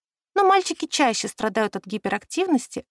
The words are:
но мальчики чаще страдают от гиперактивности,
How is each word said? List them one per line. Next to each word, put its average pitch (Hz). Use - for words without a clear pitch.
но 392
мальчики 370
чаще 240
страдают 214
от 190
гиперактивности, 240